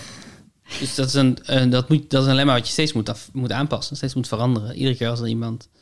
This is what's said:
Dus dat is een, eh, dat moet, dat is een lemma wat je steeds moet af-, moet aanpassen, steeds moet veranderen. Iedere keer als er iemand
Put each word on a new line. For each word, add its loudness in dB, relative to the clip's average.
Dus -6
dat 0
is -4
een, 4
eh, 2
dat 2
moet, 2
dat 4
is 4
een 4
lemma 4
wat 2
je -6
steeds 0
moet -2
af-, -10
moet -4
aanpassen, -4
steeds -6
moet -2
veranderen. 0
Iedere 0
keer -2
als -4
er -4
iemand -4